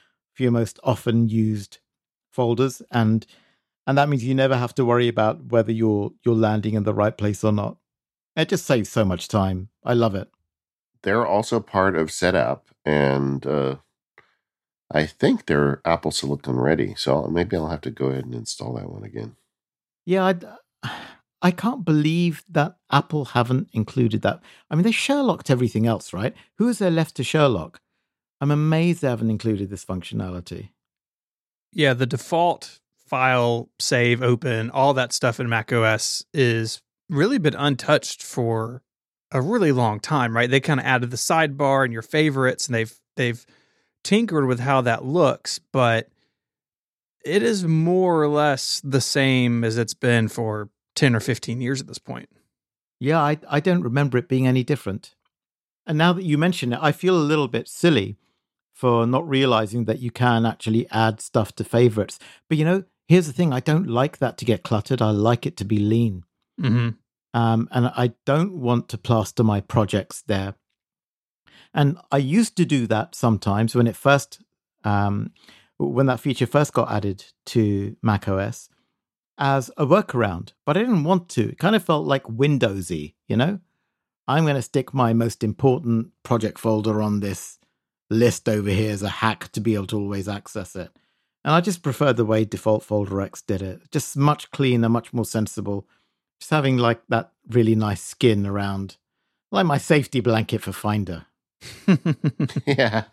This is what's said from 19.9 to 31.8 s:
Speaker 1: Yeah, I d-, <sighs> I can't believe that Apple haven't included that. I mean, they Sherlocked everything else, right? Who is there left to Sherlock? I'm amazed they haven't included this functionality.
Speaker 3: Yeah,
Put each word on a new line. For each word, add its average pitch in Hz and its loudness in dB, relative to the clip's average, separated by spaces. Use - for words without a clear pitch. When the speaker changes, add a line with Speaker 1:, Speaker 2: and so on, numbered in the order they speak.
Speaker 1:
Yeah, 185 0
I 190 2
d-, 180 -8
<sighs> - -16
I 180 4
can't 196 -4
believe 160 0
that 151 -2
Apple 143 0
haven't 123 0
included 110 -2
that. - -2
I - -4
mean, 170 2
they 226 4
Sherlocked 254 -2
everything 120 0
else, 113 -2
right? 101 -4
Who 233 2
is 233 -4
there 185 2
left 160 -2
to 131 -4
Sherlock? 123 0
I'm 143 0
amazed 160 2
they 135 0
haven't 113 -2
included 104 -2
this 98 -14
functionality. 92 -10
Speaker 3:
Yeah, 143 2